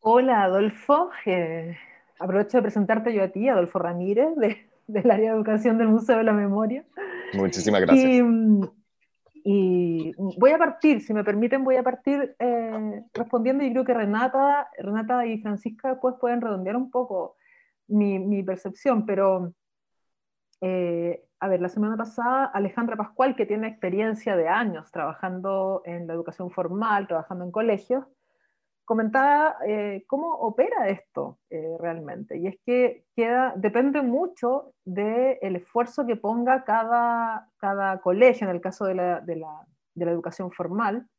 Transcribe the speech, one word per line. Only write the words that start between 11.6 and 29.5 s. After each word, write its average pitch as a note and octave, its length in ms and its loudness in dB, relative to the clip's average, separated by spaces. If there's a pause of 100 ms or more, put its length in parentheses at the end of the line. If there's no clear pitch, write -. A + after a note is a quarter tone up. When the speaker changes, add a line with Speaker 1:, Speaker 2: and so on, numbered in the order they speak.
Speaker 1:
voy C4 140 4
a B3 60 2
partir, C#4 540 -2
eh, A3+ 680 -4 (100)
respondiendo, A#3+ 500 0
y B3+ 80 0
creo B3+ 140 0
que B3+ 80 2
Renata, B3+ 840 2
Renata A3+ 480 -2
y A3+ 120 -4
Francisca G#3+ 540 -6
después B3+ 280 -2
pueden A#3+ 220 0
redondear G3+ 340 -4
un B3+ 160 -4
poco A3+ 460 -4 (500)
mi, G3+ 320 2
mi G3 240 -2
percepción, G3 600 -2
pero, F#3+ 480 0 (1080)
eh, F3 640 -2 (160)
a G3 80 -4
ver, F3+ 140 2
la F3+ 80 -2
semana G#3+ 260 -2
pasada A#3+ 520 -2
Alejandra A3 500 -4
Pascual, B3+ 400 0
que G#3+ 80 0
tiene A3 240 -4
experiencia G#3+ 680 -2
de E3 140 2
años F#3+ 420 -2
trabajando F#3 920 -4
en F3 220 -10
la E3 60 -8
educación F3 380 -8
formal, G3 560 -2
trabajando F3+ 380 -6
en F3+ 60 -10
colegios, A3+ 520 -2 (840)
comentaba, C4+ 680 2 (100)